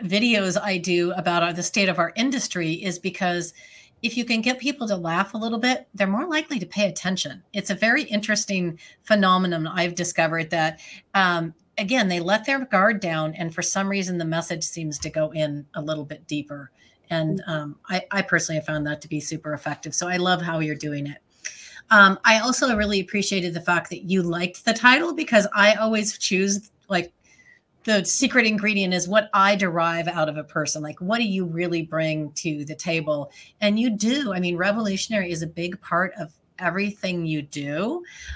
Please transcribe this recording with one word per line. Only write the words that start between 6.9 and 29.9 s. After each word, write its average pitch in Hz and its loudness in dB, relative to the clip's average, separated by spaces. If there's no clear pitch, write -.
It's 202 -4
a 190 -2
very 233 2
interesting 202 -2
phenomenon 185 4
I've 175 -2
discovered 165 0
that, 160 0
um, 175 2
again, 208 2
they 175 0
let 202 2
their 277 0
guard 202 4
down, 156 -2
and 165 -6
for 175 -4
some 196 0
reason, 185 -2
the 165 -2
message 160 -2
seems 156 -6
to 156 -6
go 156 0
in 147 -2
a 160 -6
little 151 -4
bit 147 -14
deeper. 143 -8
And, 165 0
um, 151 -6
I, 185 -4
I - 0
personally 165 0
have 156 -4
found 151 -4
that 151 -6
to - -14
be 151 -6
super 151 -6
effective. 147 -8
So 175 -2
I 180 0
love 180 2
how 165 -2
you're 151 -2
doing 147 -6
it. 143 -10
Um, 196 8
I 220 6
also 247 2
really 208 2
appreciated 190 -2
the 165 -6
fact 165 0
that - -10
you 185 2
liked 170 -4
the 233 4
title, 277 4
because 233 2
I 208 6
always 214 0
choose, 196 0
like, 175 -2
the 208 2
secret 247 4
ingredient 202 0
is 180 0
what 214 2
I 202 4
derive 170 0